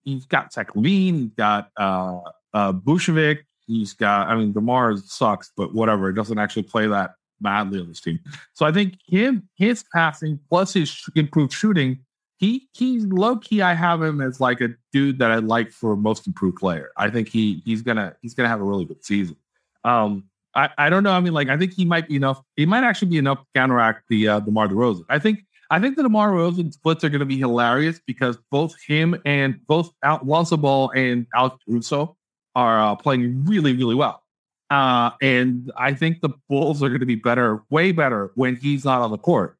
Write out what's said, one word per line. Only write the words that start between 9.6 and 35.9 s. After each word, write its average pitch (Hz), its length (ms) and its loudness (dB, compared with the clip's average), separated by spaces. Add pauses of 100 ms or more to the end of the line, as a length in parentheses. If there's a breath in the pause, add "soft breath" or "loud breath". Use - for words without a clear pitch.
passing 156 460 -2 (100)
plus 185 240 0
his 160 160 2
sh-, - 260 -14
improved 151 380 2
shooting, 143 460 0 (380)
he, 233 360 -2
he's 247 320 -2
low-key, 208 560 0
I 180 140 2
have 170 260 0
him 151 200 -2
as, 131 180 -6
like, 123 200 0
a 120 100 -2 (220)
dude 139 280 2
that 120 100 2
I 113 60 4
like 113 340 0
for 110 260 -2
most 104 300 -2
improved 90 320 -2
player. 82 400 -4
I 104 140 0
think 113 160 -2
he, 107 360 0
he's 113 200 -4
gonna, 110 400 -4
he's 117 100 -12
gonna 120 160 -2
have 113 120 -2
a - 20 -4
really 98 220 -2
good 80 200 -16
season. 95 300 -2 (480)
Um, 107 400 0 (320)
I, 139 140 2 (100)
I 147 100 4
don't 190 140 4
know. 202 80 2
I 180 80 2
mean, 180 140 0
like, 143 140 0
I 135 100 0
think 180 160 -2
he 185 120 0
might 165 220 0
be 151 80 -4
enough. 135 260 0 (140)
He 147 100 2
might 220 180 2
actually 220 260 0
be 170 100 2
enough 139 200 0
to - 140 -20
counteract 123 560 2
the, 107 180 2
uh, 104 120 4
DeMar 107 300 0
DeRozan. 101 380 0
I 147 120 0
think, 214 260 0 (240 soft breath)
I 160 100 2
think 269 160 0
the 311 60 -2
DeMar 214 300 2
DeRozan 175 420 -2
splits 160 300 -2
are 156 60 0
gonna 143 160 -2
be 135 120 -4
hilarious 131 680 0
because 123 300 -4 (120)
both 156 320 -2
him 160 440 0
and 139 420 0
both 160 260 0 (100)
Al-, 147 200 0
Lonzo 165 340 0
Ball 135 380 2
and 123 400 0
Alex 131 220 2 (100)
Caruso 143 480 -2 (400)
are, 117 240 2
uh, 107 160 2
playing 127 500 -2
really, 165 280 2
really 123 220 0
well. 135 280 -2 (480)
Uh, 127 400 2 (100)
and 127 560 0
I 131 160 0